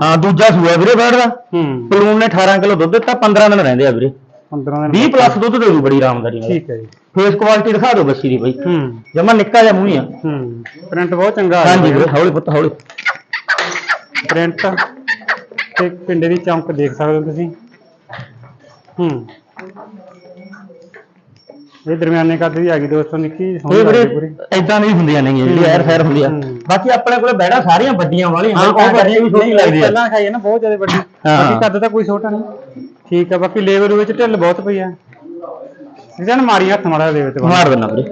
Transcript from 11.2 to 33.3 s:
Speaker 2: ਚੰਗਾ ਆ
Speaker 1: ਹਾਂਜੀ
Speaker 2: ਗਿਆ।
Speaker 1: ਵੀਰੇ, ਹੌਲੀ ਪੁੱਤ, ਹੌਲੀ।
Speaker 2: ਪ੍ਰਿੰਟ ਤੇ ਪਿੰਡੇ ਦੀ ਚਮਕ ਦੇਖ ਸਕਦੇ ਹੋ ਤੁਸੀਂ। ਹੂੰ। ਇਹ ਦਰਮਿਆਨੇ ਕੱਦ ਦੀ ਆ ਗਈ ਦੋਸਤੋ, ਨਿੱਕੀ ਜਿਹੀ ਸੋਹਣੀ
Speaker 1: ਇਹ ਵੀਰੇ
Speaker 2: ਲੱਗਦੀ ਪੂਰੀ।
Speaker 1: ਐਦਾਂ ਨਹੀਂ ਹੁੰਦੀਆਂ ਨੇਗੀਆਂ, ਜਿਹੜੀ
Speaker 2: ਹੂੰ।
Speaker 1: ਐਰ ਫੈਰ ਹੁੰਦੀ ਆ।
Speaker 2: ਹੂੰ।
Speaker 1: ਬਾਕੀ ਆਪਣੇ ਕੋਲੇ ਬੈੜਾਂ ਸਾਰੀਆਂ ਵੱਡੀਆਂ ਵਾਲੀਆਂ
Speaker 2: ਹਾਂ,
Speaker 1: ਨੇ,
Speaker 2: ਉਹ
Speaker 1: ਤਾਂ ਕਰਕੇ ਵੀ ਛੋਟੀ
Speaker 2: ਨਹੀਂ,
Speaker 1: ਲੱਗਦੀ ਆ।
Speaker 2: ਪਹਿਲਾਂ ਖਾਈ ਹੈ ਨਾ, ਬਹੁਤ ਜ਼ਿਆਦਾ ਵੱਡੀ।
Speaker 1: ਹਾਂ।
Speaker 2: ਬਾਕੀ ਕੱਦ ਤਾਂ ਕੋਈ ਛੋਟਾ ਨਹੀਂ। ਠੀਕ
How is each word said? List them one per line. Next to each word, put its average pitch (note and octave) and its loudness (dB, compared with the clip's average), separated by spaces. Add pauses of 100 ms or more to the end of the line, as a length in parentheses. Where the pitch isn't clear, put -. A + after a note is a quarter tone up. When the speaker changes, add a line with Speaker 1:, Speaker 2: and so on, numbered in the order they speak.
Speaker 2:
ਚੰਗਾ F3+ 2
ਆ D#3+ 4
Speaker 1:
ਹਾਂਜੀ F3+ 4
Speaker 2:
ਗਿਆ। C#3 2
Speaker 1:
ਵੀਰੇ, C#3+ 2
ਹੌਲੀ E3+ 2
ਪੁੱਤ, D3+ -4
ਹੌਲੀ। D3+ 0 (1600)
Speaker 2:
ਪ੍ਰਿੰਟ E3+ -2 (1120)
ਤੇ F3+ 0
ਪਿੰਡੇ F3 -4
ਦੀ F3 -2
ਚਮਕ E3+ -6
ਦੇਖ C#3+ -4
ਸਕਦੇ D3+ -2
ਹੋ D3+ -2
ਤੁਸੀਂ। D#3+ -8 (1500)
ਹੂੰ। C3+ -4 (2500)
ਇਹ E3 -2
ਦਰਮਿਆਨੇ E3 0
ਕੱਦ D#3+ -2
ਦੀ E3+ -2
ਆ E3 0
ਗਈ C#3+ -4
ਦੋਸਤੋ, D3+ -4
ਨਿੱਕੀ D#3 -6
ਜਿਹੀ F#3 -6
ਸੋਹਣੀ D3+ 0
Speaker 1:
ਇਹ A3 4
ਵੀਰੇ A3 4
Speaker 2:
ਲੱਗਦੀ A#3 0
ਪੂਰੀ। D#3 -8 (180)
Speaker 1:
ਐਦਾਂ F#3+ 0
ਨਹੀਂ G#3 2
ਹੁੰਦੀਆਂ D3+ 2
ਨੇਗੀਆਂ, C3 0
ਜਿਹੜੀ - 2
Speaker 2:
ਹੂੰ। E3+ 4
Speaker 1:
ਐਰ E3+ 4
ਫੈਰ E3 2
ਹੁੰਦੀ D3 0
ਆ। C3+ 2
Speaker 2:
ਹੂੰ। D3 -4
Speaker 1:
ਬਾਕੀ C#3 -4
ਆਪਣੇ A#3+ 0
ਕੋਲੇ A#3+ 0
ਬੈੜਾਂ F#3 2
ਸਾਰੀਆਂ A3+ 2
ਵੱਡੀਆਂ F3 0
ਵਾਲੀਆਂ F#3 0
Speaker 2:
ਹਾਂ, F3+ 2
Speaker 1:
ਨੇ, G3 4
Speaker 2:
ਉਹ G#3+ 2
Speaker 1:
ਤਾਂ G3 4
ਕਰਕੇ G#3+ 4
ਵੀ A3+ 2
ਛੋਟੀ G3+ 4
Speaker 2:
ਨਹੀਂ, A3+ 0
Speaker 1:
ਲੱਗਦੀ F3 4
ਆ। - 2
Speaker 2:
ਪਹਿਲਾਂ A3+ 2
ਖਾਈ G#3+ 0
ਹੈ G3+ -2
ਨਾ, A#3 -6
ਬਹੁਤ G#3+ -2
ਜ਼ਿਆਦਾ G#3+ -2
ਵੱਡੀ। F#3+ -4 (340)
Speaker 1:
ਹਾਂ। D3+ 4
Speaker 2:
ਬਾਕੀ B2+ 2
ਕੱਦ G3+ 0
ਤਾਂ A3 0
ਕੋਈ G#3+ -2
ਛੋਟਾ G3+ -4
ਨਹੀਂ। G#3+ -6 (680)
ਠੀਕ F3 -2